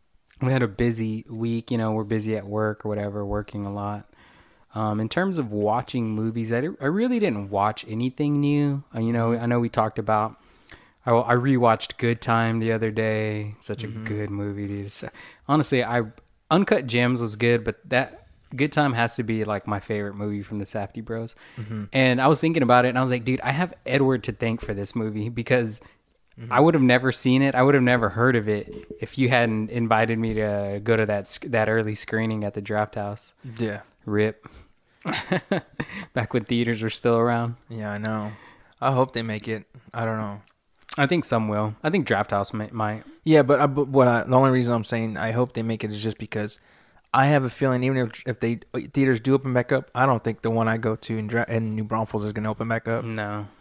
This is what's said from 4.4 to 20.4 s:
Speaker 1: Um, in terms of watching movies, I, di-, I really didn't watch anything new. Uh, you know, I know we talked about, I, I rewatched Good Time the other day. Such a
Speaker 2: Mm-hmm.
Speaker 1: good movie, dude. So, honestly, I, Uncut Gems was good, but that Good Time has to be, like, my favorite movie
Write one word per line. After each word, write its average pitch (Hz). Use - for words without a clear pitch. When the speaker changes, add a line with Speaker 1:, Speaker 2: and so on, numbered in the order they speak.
Speaker 1:
Um, 107
in 113
terms 180
of 117
watching 110
movies, 113
I, 117
di-, 170
I 135
really 226
didn't 104
watch 101
anything 127
new. 143
Uh, 120
you 113
know, 117
I 117
know 120
we 117
talked 110
about, 107
I, 123
I 117
rewatched 120
Good 117
Time 113
the 113
other 110
day. 107
Such 107
a -
Speaker 2:
Mm-hmm. 110
Speaker 1:
good 104
movie, 101
dude. 101
So, -
honestly, 135
I, 117
Uncut 170
Gems 123
was 107
good, 120
but -
that -
Good 143
Time 143
has 117
to 131
be, 110
like, 101
my 104
favorite 101
movie 104